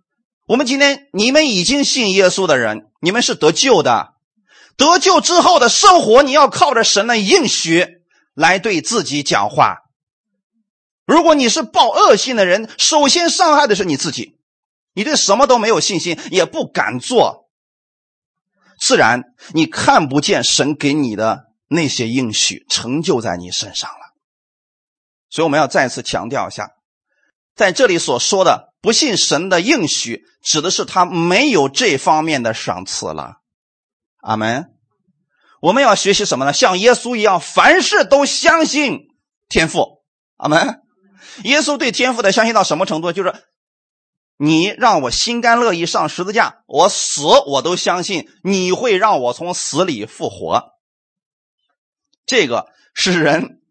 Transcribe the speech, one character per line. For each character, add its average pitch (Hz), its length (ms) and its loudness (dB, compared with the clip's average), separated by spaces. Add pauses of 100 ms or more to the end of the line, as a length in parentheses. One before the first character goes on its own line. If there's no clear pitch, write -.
(480)
我 208 80 2
们 269 100 0
今 269 140 -4
天， 277 340 0
你 214 180 0
们 302 180 2
已 185 140 -2
经 269 200 0
信 220 280 -2
耶 185 180 4
稣 185 180 -2
的 143 100 2
人， 110 320 -4 (120)
你 170 100 0
们 233 100 -2
是 - 140 -2
得 - 160 2
救 202 320 2
的。 117 320 -2 (640)
得 330 200 4
救 359 240 4
之 349 180 2
后 320 200 4
的 233 100 4
生 370 320 6
活， 226 220 6
你 262 80 0
要 285 160 4
靠 285 260 0
着 226 100 2
神 202 220 0
的 233 140 0
应 247 280 2
许 165 540 -2 (320)
来 170 240 2
对 185 240 -2
自 214 220 -4
己 143 180 -4
讲 104 300 -2
话。 104 260 0 (1300)
如 320 160 4
果 311 140 4
你 254 140 0
是 320 120 -2
抱 320 280 0
恶 392 260 4
心 254 200 -4
的 196 120 2
人， 214 200 0 (120)
首 294 280 2
先 339 220 0
伤 330 260 2
害 285 120 2
的 208 80 2
是 185 100 -4
你 151 100 -2
自 143 160 -6
己。 - 280 -12 (540)
你 196 100 -6
对 294 120 -2
什 196 200 2
么 262 100 2
都 247 140 4
没 214 80 -2
有 208 120 2
信 170 200 -4
心， 170 180 -6 (140)
也 170 140 0
不 302 220 -8
敢 120 300 -6
做， 147 520 -2 (1300)
自 - 160 0
然 123 280 2 (300)
你 156 120 2
看 214 420 0
不 143 140 0
见 156 220 -2
神 143 320 -2
给 139 180 -2
你 131 220 -2
的 110 300 -4 (220)
那 156 200 -2
些 123 200 -4
应 120 240 -2
许 - 380 -4
成 131 320 -4
就 160 180 -2
在 104 160 -6
你 90 160 -14
身 98 240 -10
上 - 140 -10
了。 - 240 -20 (1160)
所 156 120 -6
以 - 20 0
我 160 60 0
们 143 100 0
要 139 80 0
再 131 220 0
次 123 120 -10
强 104 280 -8
调 117 180 -6
一 - 40 -12
下， 104 200 -12 (840)
在 196 160 2
这 254 140 2
里 180 120 2
所 135 220 -2
说 190 240 0
的 139 380 0
不 214 100 0
信 226 260 0
神 170 320 -2
的 175 120 2
应 220 260 0
许， - 360 -8 (200)
指 - 180 -2
的 180 100 -4
是 - 140 -4
他 180 200 0
没 180 440 0
有 143 200 2
这 160 280 -2
方 156 260 0
面 147 200 -4
的 113 100 -2
赏 95 320 -8
赐 87 280 -10
了。 71 240 -14 (840)
阿 107 140 -4
门。 117 380 -4 (880)
我 175 120 2
们 269 80 2
要 220 140 4
学 190 180 0
习 202 120 0
什 139 120 -2
么 135 80 -4
呢？ 143 80 0
像 185 260 2
耶 240 140 4
稣 240 220 -4
一 214 60 -4
样， 196 180 2
凡 294 420 2
事 403 220 0
都 285 220 4
相 320 400 2
信 269 420 -4 (400)
天 165 220 0
父。 - 340 -4 (340)
阿 - 120 -6
门。 170 320 0 (640)
耶 285 180 0
稣 294 160 -4
对 240 140 -2
天 247 240 -2
父 233 60 -6
的 196 100 2
相 220 140 2
信 226 100 -2
到 196 80 4
什 156 140 -2
么 190 80 -2
程 160 160 -6
度？ 170 100 -4
就 180 100 -6
是 180 120 -2 (1040)
，“你 156 280 2
让 208 360 0
我 120 100 -4
心 240 280 -4
甘 233 200 2
乐 233 140 2
意 170 120 -4
上 165 240 -4
十 - 160 -8
字 202 80 -8
架， - 340 -2
我 160 220 2
死 - 360 -6
我 143 360 4
都 170 140 -2
相 180 280 -2
信 170 240 -6 (160)
你 185 280 -2
会 220 260 0
让 190 240 0
我 120 120 -2
从 123 200 -8
死 156 320 -2
里 110 200 -6
复 - 240 -10
活。” 92 340 -4 (1600)
这 214 220 0
个 117 200 -4 (280)
是 175 240 -2
人 151 520 -2